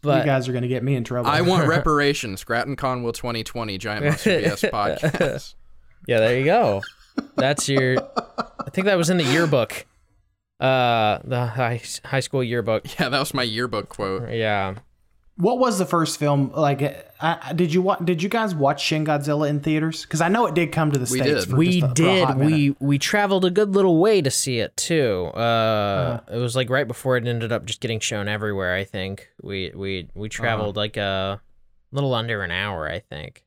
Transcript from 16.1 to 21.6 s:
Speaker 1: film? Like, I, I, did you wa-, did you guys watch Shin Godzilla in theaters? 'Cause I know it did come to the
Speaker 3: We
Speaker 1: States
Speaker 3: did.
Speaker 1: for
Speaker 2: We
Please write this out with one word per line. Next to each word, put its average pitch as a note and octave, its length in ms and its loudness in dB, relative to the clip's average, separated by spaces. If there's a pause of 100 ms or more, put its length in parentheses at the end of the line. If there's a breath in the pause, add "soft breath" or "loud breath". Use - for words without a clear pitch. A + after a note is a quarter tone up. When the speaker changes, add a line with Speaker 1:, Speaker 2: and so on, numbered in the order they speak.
Speaker 1:
film? C#3+ 360 2
Like, C#3+ 280 2
I, D3 100 -2 (260)
I, E3 340 -4
did E3 200 0
you F3+ 80 4
wa-, F#3+ 160 2
did E3+ 260 0
you G3 60 -2
guys A3 260 -2
watch C#3+ 260 0
Shin D#3 220 0
Godzilla D3+ 460 0
in D3 120 0
theaters? D#3 440 0
'Cause D#3+ 160 -4
I E3+ 80 2
know A3+ 160 4
it E3 80 -2
did E3+ 180 0
come D#3 200 2
to C#3 80 2
the B2 120 -4
Speaker 3:
We B2+ 80 0
Speaker 1:
States B2+ 260 2
Speaker 3:
did. F#2 40 -10
Speaker 1:
for B2+ 80 0
Speaker 2:
We F3+ 240 4